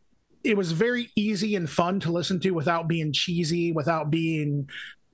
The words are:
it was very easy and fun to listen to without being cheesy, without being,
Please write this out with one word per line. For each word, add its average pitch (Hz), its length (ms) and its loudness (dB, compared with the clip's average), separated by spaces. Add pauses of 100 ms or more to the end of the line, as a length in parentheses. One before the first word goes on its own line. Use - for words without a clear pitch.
(440)
it 214 140 2
was 180 140 0
very 233 440 0
easy 208 400 0
and 175 140 -2
fun 180 320 2
to 165 100 -2
listen 175 300 -2
to 190 100 2
without 165 360 0
being 156 260 0
cheesy, 170 580 0
without 156 400 0
being, 151 580 0 (440)